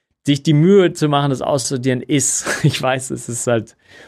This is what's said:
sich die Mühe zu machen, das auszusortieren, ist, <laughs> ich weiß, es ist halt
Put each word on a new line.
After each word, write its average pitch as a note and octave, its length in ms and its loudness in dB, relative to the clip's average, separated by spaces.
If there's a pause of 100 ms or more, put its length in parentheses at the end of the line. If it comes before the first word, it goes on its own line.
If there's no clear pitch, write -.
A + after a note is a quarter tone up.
(260)
sich C#3+ 160 0
die D#3+ 120 2
Mühe F3 380 4
zu D#3 160 -2
machen, C#3+ 220 0
das B2+ 100 -4
auszusortieren, B2+ 640 -2
ist, - 520 -2
<laughs> - 100 -4
ich - 180 0
weiß, C3 280 -2
es B2 180 -8
ist A#2+ 180 -8
halt A2+ 300 -2 (320)